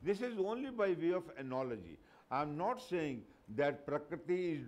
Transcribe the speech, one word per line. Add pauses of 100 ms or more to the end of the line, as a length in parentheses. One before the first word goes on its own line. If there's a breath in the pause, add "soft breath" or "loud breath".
This
is
only
by
way
of (140)
analogy. (340 loud breath)
I
am
not
saying (320 loud breath)
that
Prakriti
is